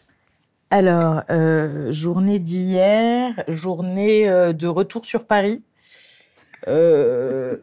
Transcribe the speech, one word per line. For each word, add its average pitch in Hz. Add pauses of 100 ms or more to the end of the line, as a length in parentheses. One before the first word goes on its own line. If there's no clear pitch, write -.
(720)
Alors, 170 (100)
euh, 156
journée 175
d'hier, 196 (140)
journée, 185
euh, 180
de 165
retour 190
sur 226
Paris. 208 (1040)
Euh, 131